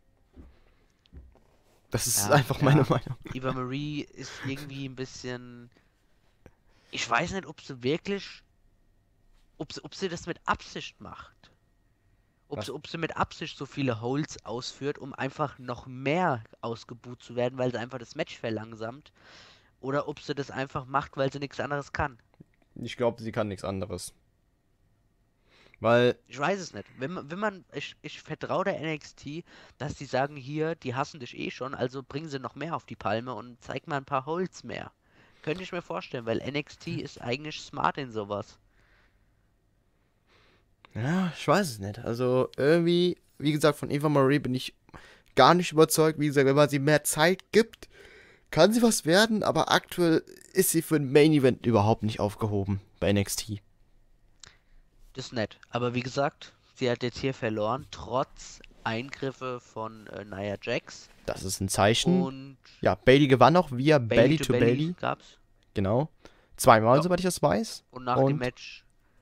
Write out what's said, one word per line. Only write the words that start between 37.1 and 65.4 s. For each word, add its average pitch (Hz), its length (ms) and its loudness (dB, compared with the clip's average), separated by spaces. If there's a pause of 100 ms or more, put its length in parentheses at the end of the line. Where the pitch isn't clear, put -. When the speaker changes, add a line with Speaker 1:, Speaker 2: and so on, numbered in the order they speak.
Speaker 2:
eigentlich 143 400 -8
smart - 380 -2
in 127 120 -8
sowas. 101 460 -6 (2500)
Speaker 1:
Ja, 165 420 -2
ich - 100 -6
weiß 165 220 2
es 110 100 -10
nicht. 98 200 -8
Also 127 580 0
irgendwie, 170 600 4 (200)
wie 143 140 0
gesagt, 151 260 4
von - 140 -8
Eva 147 180 0
Marie 143 300 4
bin 127 160 -4
ich - 180 -8 (640)
gar 131 180 10
nicht 175 180 2
überzeugt. 156 480 4
Wie 147 80 0
gesagt, 139 200 4
wenn 139 80 4
man 147 140 6
sie 143 100 0
mehr 147 240 4
Zeit - 480 2
gibt, - 360 2 (640)
kann 180 240 6
sie 233 80 2
was 226 240 4
werden, 208 380 4
aber - 280 2
aktuell 165 520 2 (300)
ist 170 180 4
sie 160 100 2
für - 140 0
ein 143 160 0
Main 151 220 8
Event 131 320 4
überhaupt 110 380 4
nicht 107 160 -2
aufgehoben 101 640 -2 (180)
bei 87 100 2
N 101 80 4
X - 180 0
T. - 260 -8 (1500)
Speaker 2:
Das 131 140 -12
ist - 60 -14
nett. 110 260 -4 (100)
Aber 120 240 -2
wie 123 80 -2
gesagt, 139 520 -4 (220)
sie 127 140 0
hat 120 140 -2
jetzt 123 160 -6
hier 135 140 -2
verloren, 110 580 -2
trotz - 680 -8 (240)
Eingriffe 127 760 -6
von, 110 480 -12
äh, 98 160 -12
Nia 101 380 -6
Jax. - 480 -8 (160)
Speaker 1:
Das - 180 -6
ist 92 160 -6
ein 95 100 -2
Zeichen. 117 520 4
Speaker 2:
Und 135 360 -8 (240)
Speaker 1:
Ja, 95 140 2
Bayley 139 320 8
gewann 131 300 8
auch 180 140 2
via 139 260 4
Speaker 2:
Bayley 113 260 4
Speaker 1:
Bayley 147 140 6
Speaker 2:
to 151 80 -4
Speaker 1:
to 165 80 2
Speaker 2:
Bayley 123 120 4 (100)
Speaker 1:
Bayley. 160 240 -2
Speaker 2:
gab's. - 380 -6 (360)